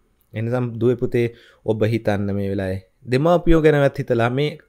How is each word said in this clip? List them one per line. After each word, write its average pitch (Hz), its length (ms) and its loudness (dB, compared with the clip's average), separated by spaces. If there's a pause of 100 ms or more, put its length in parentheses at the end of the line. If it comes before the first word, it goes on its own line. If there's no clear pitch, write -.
(340)
ඒ 110 100 -6
නිසා 123 180 -4 (180)
දුවේ 120 160 2
පුතේ 120 300 -2 (400)
ඔබ 110 180 -2
හිතන්න 104 520 -2
මේ 101 160 -4
වෙලාවේ 95 280 -4 (240)
දෙමාපියෝ 165 580 2
ගැනවත් 147 380 2
හිතලා 117 300 0
මේ 139 180 -2 (220)